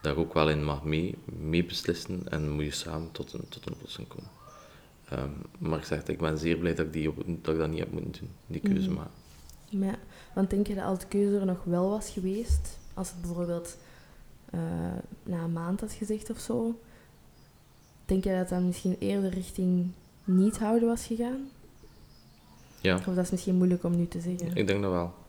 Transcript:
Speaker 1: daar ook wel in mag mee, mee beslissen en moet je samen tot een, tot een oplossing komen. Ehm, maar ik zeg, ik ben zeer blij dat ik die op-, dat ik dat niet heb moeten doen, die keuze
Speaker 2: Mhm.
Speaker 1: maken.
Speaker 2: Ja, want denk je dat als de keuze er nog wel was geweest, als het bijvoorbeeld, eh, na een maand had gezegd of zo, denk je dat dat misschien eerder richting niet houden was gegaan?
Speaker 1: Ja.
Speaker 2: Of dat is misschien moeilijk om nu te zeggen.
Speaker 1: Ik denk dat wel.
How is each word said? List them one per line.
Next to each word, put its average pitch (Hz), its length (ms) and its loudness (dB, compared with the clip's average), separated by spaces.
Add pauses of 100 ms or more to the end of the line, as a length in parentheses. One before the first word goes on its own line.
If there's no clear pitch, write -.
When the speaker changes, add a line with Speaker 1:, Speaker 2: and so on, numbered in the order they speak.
Speaker 1:
daar 73 160 0
ook 82 160 0
wel 78 160 6
in 76 140 4
mag 73 200 -2
mee, 78 420 0
mee 80 400 0
beslissen - 640 -4
en 76 200 0
moet 73 140 0
je 73 80 -2
samen 82 400 -6
tot - 220 -10
een, - 160 -8
tot - 160 -16
een - 80 -6
oplossing - 340 -12
komen. - 220 -14 (800)
Ehm, 69 200 -4 (400)
maar 80 100 0
ik - 60 -8
zeg, 78 180 -2
ik 76 160 -2
ben 78 180 0
zeer 82 200 2
blij 85 180 2
dat 80 100 0
ik 78 80 -8
die 78 160 0
op-, 80 140 -4 (180)
dat 80 120 0
ik 80 60 2
dat 78 100 2
niet 80 100 -2
heb 85 120 -4
moeten 80 280 -6
doen, - 100 -10 (180)
die - 140 -4
keuze 190 280 2
Speaker 2:
Mhm. 185 80 0
Speaker 1:
maken. - 140 -8 (580)
Speaker 2:
Ja, 196 260 0 (400)
want 196 140 2
denk 202 180 2
je 208 80 -2
dat 190 80 -4
als 185 160 0
de - 80 -10
keuze 202 320 4
er 190 60 0
nog 180 180 0
wel 175 260 2
was 214 200 -2
geweest, 196 720 0 (140)
als 190 160 -4
het 175 120 -12
bijvoorbeeld, 170 560 -4 (720)
eh, 170 100 -4 (640)
na 170 200 -4
een 165 100 -2
maand 170 280 -2
had 214 100 -6
gezegd 214 380 -6
of 226 100 -6
zo, 233 400 -2 (1300)
denk 190 180 2
je 196 120 2
dat 185 140 0
dat 180 120 2
misschien 180 380 2
eerder 196 300 2
richting 180 640 2 (320)
niet 190 360 6
houden 226 300 4
was 233 160 0
gegaan? 247 440 -4 (1300)
Speaker 1:
Ja. 185 140 4
Speaker 2:
Of 185 80 0
dat 185 140 2
is 180 140 2
misschien 185 240 2
moeilijk 180 280 4
om 175 120 2
nu 175 120 4
te 175 140 -6
zeggen. 175 340 -2
Speaker 1:
Ik 101 120 4
denk 98 140 4
dat 95 100 2
wel. 87 220 2 (160)